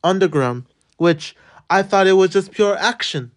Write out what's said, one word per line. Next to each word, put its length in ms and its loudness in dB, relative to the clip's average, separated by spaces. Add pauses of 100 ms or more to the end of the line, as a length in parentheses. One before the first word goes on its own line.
Underground, 600 0 (320)
which 380 -2 (340)
I 140 2
thought 240 2
it 60 4
was 180 4
just 200 -2
pure 260 0
action. 600 -6